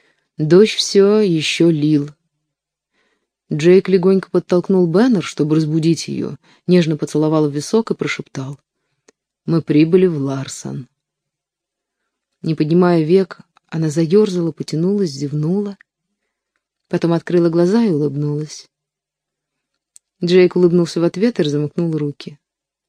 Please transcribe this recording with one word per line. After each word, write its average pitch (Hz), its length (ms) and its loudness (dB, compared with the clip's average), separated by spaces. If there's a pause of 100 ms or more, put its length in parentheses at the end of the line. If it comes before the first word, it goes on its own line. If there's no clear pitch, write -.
(400)
Дождь 175 340 4
все 202 460 2
еще 170 500 0
лил. 147 400 0 (1400)
Джейк 175 340 4
легонько 190 440 2
подтолкнул 180 560 0
Беннер, 196 360 2
чтобы 151 320 -2
разбудить 160 520 0
ее, 139 300 -8 (280)
нежно 165 320 2
поцеловал 156 500 0
в 143 60 -6
висок 220 380 -2
и - 20 -2
прошептал: 143 680 -8 (840)
«Мы 160 160 0
прибыли 165 460 2
в 165 100 -2
Ларсон». 135 720 -8 (1500)
Не 160 140 -4
поднимая 170 480 2
век, 185 380 0 (260)
она 160 240 -4
заерзала, 170 600 0
потянулась, 175 600 -4
зевнула. 151 680 -6 (1080)
Потом 170 260 0
открыла 170 360 0
глаза 175 340 2
и 214 80 0
улыбнулась. 147 760 -4 (1600)
Джейк 180 320 4
улыбнулся 175 440 2
в 165 40 0
ответ 196 360 -2
и 175 40 0
разомкнул 151 520 -4
руки. 147 440 -8 (480)